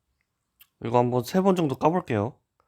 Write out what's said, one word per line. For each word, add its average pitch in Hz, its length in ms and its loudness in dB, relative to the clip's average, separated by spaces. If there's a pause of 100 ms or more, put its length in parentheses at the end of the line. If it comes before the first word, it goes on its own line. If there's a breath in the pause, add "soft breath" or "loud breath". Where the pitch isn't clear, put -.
(840)
이거 120 160 0
한번 123 240 0
세 190 180 -2
번 190 140 2
정도 156 200 0
까볼게요. 151 640 0 (300)